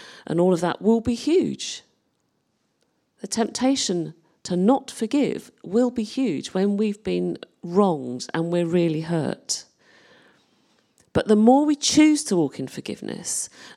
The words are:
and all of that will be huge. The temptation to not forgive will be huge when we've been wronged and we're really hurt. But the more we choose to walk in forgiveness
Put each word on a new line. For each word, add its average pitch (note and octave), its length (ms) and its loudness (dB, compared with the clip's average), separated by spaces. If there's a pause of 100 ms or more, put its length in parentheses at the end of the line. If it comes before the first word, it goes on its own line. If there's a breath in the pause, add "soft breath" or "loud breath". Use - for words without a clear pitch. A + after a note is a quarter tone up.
(260 loud breath)
and E3 140 -2
all F#3 120 4
of E3 80 0
that E3+ 200 -2
will A3+ 200 2
be A#3+ 140 -2
huge. - 680 -2 (1400)
The - 60 -14
temptation A3+ 880 -2 (300)
to F3+ 120 -4
not B3+ 340 2
forgive - 600 -2 (140)
will A#3 260 2
be A#3+ 140 -4
huge G#3 440 -4
when G3+ 280 0
we've G#3 260 -2
been F3+ 360 -4 (240)
wronged D#3+ 720 0
and E3 180 -2
we're F3 140 2
really E3 340 2
hurt. - 640 -4 (1500 soft breath)
But - 160 0
the G#3+ 80 6
more B3+ 280 6
we D4 120 2
choose D4+ 480 4
to G3 120 -2
walk D3+ 240 -2
in C3 80 -8
forgiveness - 800 -10 (280 loud breath)